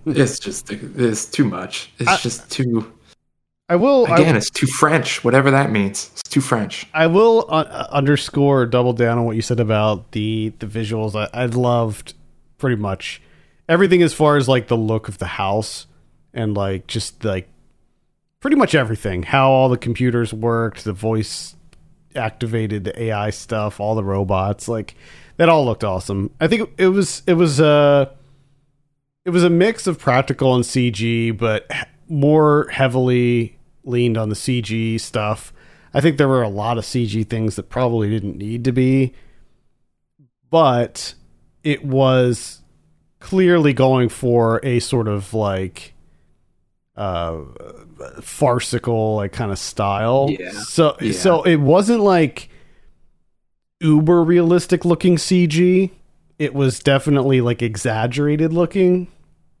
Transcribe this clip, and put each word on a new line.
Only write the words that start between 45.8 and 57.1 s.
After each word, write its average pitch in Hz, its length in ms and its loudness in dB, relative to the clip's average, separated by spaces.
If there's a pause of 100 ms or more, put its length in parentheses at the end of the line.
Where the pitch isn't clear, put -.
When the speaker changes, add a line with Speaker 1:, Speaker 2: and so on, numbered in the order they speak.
Speaker 1:
uh, 85 400 -4 (840)
farcical, 117 920 -2
like, 101 160 -4
kind 107 180 -6
of 95 80 -6
style. 110 680 -2 (100)
Speaker 2:
Yeah. 92 140 -14
Speaker 1:
So, 139 480 0
Speaker 2:
Yeah. 107 120 -2
Speaker 1:
so 170 300 2
it 170 140 4
wasn't, 196 440 4
like, 180 480 2 (1300)
uber 160 420 4
realistic 170 640 2
looking 170 340 2
C 180 280 2
G. 180 440 2 (480)
It 143 160 -4
was 135 240 0
definitely, 139 640 2